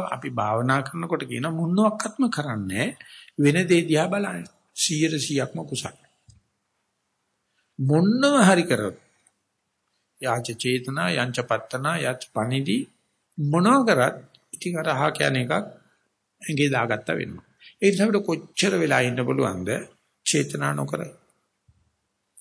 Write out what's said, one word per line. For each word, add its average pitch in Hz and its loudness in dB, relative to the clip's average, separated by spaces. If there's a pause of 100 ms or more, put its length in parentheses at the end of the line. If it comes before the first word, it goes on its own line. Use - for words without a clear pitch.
අපි 131 -6
භාවනා 117 0
කරනකොට 165 -4
කියන 127 -6
මොනවත්ක්ම 208 0
කරන්නේ 113 -4 (520)
වෙන 143 6
දේ 175 4
දිහා 156 2
බලන්න. 180 -4 (340)
සියයට 160 0
සීයක්ම 139 -4
කුසල්. 147 -8 (1800)
මොනව 202 4
හරි 180 6
කරොත් 107 -2 (1200)
යාච 123 -2
චේතනා, 127 -2
යංච 123 -2
පත්තනා, 147 -2
යච 127 -4
පනිදි 135 0 (600)
මොනව 175 4
කරත් 143 2 (340)
ඉතින් 175 -8
අර 156 -4
අහ 147 2
කියන 143 0
එකක් 123 -2
ඇඟේ - -4
දාගත්ත 117 -2
වෙනවා. 85 -6 (300)
ඒ 196 4
නිසා 190 4
අපිට 202 2
කොච්චර 180 -2
වෙලා 139 2
ඉන්න 123 0
පුළුවන්ද 120 -2 (560)
චේතනා 143 0
නොකර? - -4 (1400)